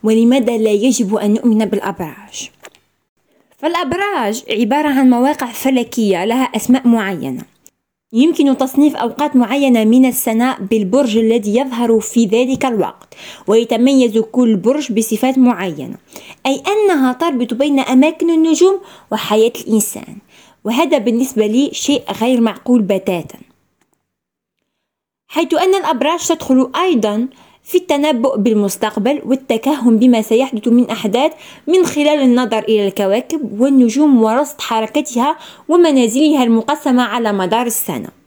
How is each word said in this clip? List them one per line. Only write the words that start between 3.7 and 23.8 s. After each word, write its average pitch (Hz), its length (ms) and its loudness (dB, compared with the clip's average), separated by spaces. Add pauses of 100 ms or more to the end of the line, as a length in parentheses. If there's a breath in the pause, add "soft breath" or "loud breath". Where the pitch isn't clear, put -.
عبارة 247 380 0
عن 262 220 2
مواقع 262 360 0
فلكية 233 760 -2
لها 233 180 0
أسماء 247 460 0
معينة. 185 540 -2 (720)
يمكن 277 460 2
تصنيف 277 380 0
أوقات 269 400 -4
معينة 240 480 2
من 254 220 4
السنة 240 500 -2 (140)
بالبرج 220 460 0
الذي 220 400 0
يظهر 240 440 0
في 226 260 0
ذلك 247 380 0
الوقت، 214 500 -4 (320 loud breath)
ويتميز 233 720 2
كل 226 380 0
برج 247 360 -2
بصفات 233 460 -2
معينة، 180 580 -2 (500 loud breath)
أي 269 220 -4
أنها 359 440 2
تربط 254 420 -2
بين 277 260 0
أماكن 320 500 2
النجوم 330 500 2 (320 loud breath)
وحياة 220 400 0 (140)
الإنسان، - 500 -4 (480 soft breath)
وهذا 269 340 0
بالنسبة 226 480 0
لي 254 260 0
شيء - 300 -2 (180)
غير 240 200 2
معقول 226 420 0
بتاتا، 190 560 -4 (1900)